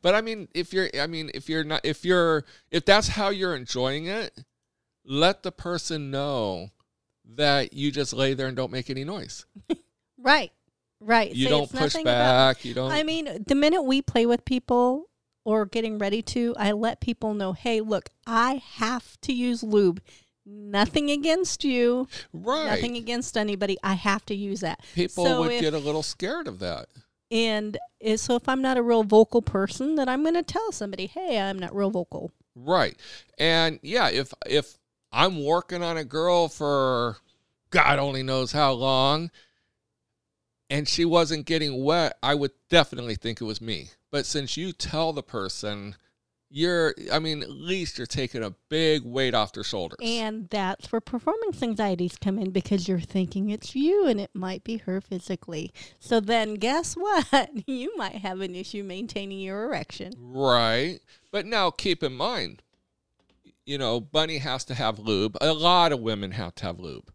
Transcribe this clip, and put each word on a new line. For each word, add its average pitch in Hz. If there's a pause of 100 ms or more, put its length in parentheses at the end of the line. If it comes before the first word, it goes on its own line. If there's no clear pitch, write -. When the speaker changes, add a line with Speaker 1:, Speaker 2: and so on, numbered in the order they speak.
Speaker 1:
But 180
I 220
mean, 220
if 175
you're, 185 (100)
I 143
mean, 160
if 139
you're 160
not, 151
if 156
you're, 170 (240)
if -
that's 202
how 208
you're 185
enjoying 131
it, 202 (720)
let 156
the 180
person 156
know 117 (640)
that 139
you 143
just 139
lay 135
there 131
and 127
don't 127
make 127
any 135
noise. - (240)
Speaker 2:
<laughs> 339 (400)
Right. 262 (480)
Right. 214
Speaker 1:
You 262
Speaker 2:
Say 254
Speaker 1:
don't 247
Speaker 2:
it's -
Speaker 1:
push 254
Speaker 2:
nothing 320
about 127
Speaker 1:
back. -
You -
don't. 131
Speaker 2:
I 302
mean, 302
the 277
minute 302
we 269
play 233
with 240
people 247 (340)
or 214
getting 220
ready 208
to, 240
I 208
let 220
people 226
know, 196
"Hey, 220
look, 214 (180)
I 240 (140)
have 233
to 277
use 247
lube. 208 (460)
Nothing 208
against 320
you. 254 (240)
Speaker 1:
Right. 247
Speaker 2:
Nothing 240
against 240
anybody. 202
I 196
have 196
to 214
use 196
that." 170 (140)
Speaker 1:
People 175
Speaker 2:
So 170
Speaker 1:
would 160
Speaker 2:
if 156
Speaker 1:
get 156
a 151
little 151
scared 262
of 95
that. 80 (440)
Speaker 2:
And, 214 (260)
uh, 220
so 240
if 240
I'm 262
not 262
a 240
real 233
vocal 214
person, 220
then 269
I'm 262
gonna 339
tell 415
somebody, 196
"Hey, 311
I'm 196
not 180
real 196
vocal." - (260)
Speaker 1:
Right. 135 (400)
And 165
yeah, 180
if, 127 (120)
if 139 (360)
I'm 156
working 175
on 170
a 156
girl 165
for 131 (540)
God 143
only 135
knows 131
how 147
long, 135 (1400)
and 143
she 170
wasn't 160
getting 147
wet, 160
I 139
would 143 (160)
definitely 120
think 113
it 123
was 107
me. 110 (200)
But 143
since 139
you 180
tell 160
the 143
person, 101 (520)
you're, 165 (180)
I 156
mean, 156
at -
least 165
you're 123
taking 127
a 101 (140)
big 156
weight 123
off 107
their 107
shoulders. 92
Speaker 2:
And 220
that's 196
where 226
performance 370
anxieties 202
come 196
in, 190
because 185
you're 185
thinking 196
it's -
you 349
and 220
it -
might 185
be 226
her 190
physically. 175 (280)
So 233
then 214
guess 262
what? 339
<laughs> 226
You 269
might 214
have 190
an 180
issue 185
maintaining 196
your 196
erection. 190
Speaker 1:
Right. 123 (320)
But 202
now 208
keep -
in 131
mind, 156 (1040)
you 139
know, 120
Bunny 156
has 131
to 131
have 110
lube. 104
A 156
lot 170
of 127
women 104
have 95
to -
have 85
lube. 73